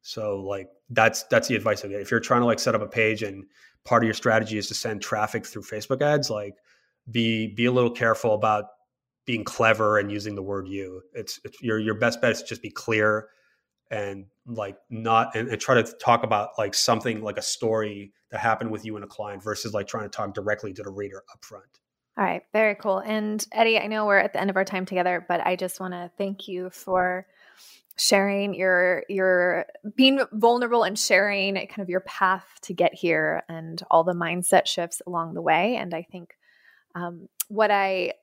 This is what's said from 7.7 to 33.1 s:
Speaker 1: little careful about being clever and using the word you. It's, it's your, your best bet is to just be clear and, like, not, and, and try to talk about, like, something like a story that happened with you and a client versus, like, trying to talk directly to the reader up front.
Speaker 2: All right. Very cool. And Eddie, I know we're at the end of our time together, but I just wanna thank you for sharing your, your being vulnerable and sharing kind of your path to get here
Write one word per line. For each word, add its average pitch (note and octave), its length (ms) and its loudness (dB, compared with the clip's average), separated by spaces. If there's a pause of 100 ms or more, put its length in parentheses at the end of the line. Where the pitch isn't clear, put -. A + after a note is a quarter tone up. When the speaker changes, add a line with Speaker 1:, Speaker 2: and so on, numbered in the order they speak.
Speaker 1:
little B2 200 4
careful A2+ 420 2
about G#2+ 320 2 (600)
being A2 200 -2
clever G#2+ 520 4
and G2+ 140 0
using G#2 240 -6
the F#2+ 80 -8
word G2 240 -6
you. F#2 340 -10 (120)
It's, - 320 -12
it's - 160 -16
your, A2 180 0
your A2 160 -2
best A#2 260 0
bet A#2 120 4
is - 80 -4
to - 80 -14
just A2+ 120 -10
be G#2 100 -12
clear G#2+ 580 0 (600)
and, G2+ 360 -8 (200)
like, G#2+ 320 -8 (120)
not, A2+ 460 2
and, A#2 140 -4
and A2 100 -4
try B2+ 160 4
to A2+ 80 6
talk A#2 400 2
about, A2 340 0
like, G#2 160 -2
something A2+ 480 0
like G#2 160 -6
a G#2+ 40 -8
story G#2+ 720 -4 (160)
that A2 100 -8
happened A2 320 -2
with G#2+ 140 -8
you G#2+ 100 -8
and G2+ 80 -10
a G2+ 40 -16
client G2+ 360 -12
versus, G#2 300 -6
like, G2+ 140 -4
trying A2 160 -6
to G#2 60 -10
talk G2+ 240 -8
directly G#2 400 -4
to G#2 100 -14
the G2 60 -12
reader G2 340 -10 (100)
up - 100 -20
front. G2+ 220 -20 (520)
Speaker 2:
All G3+ 80 2
right. F3 160 -2 (100)
Very G#3+ 240 2
cool. G3 240 -2
And G#3+ 520 -4
Eddie, A3+ 280 4
I - 80 -6
know G#3+ 180 -2
we're G3+ 120 4
at G3+ 160 4
the - 80 -2
end G3 80 0
of F#3+ 80 0
our F#3+ 80 2
time F#3+ 200 -4
together, F3+ 420 0
but F3 180 0
I F3+ 100 2
just F3+ 240 -6
wanna F3+ 380 -10
thank G3 300 -6
you F3+ 220 -8
for F#3 560 -2 (720)
sharing G3+ 560 2
your, F#3 540 2
your F3+ 580 2 (300)
being C4+ 240 6 (120)
vulnerable A#3 520 4
and F#3+ 140 -2
sharing G3 580 2
kind - 240 -8
of F#3 100 -8
your F3+ 120 0
path F#3 440 0 (180)
to - 100 -10
get F3 200 2
here D#3+ 540 0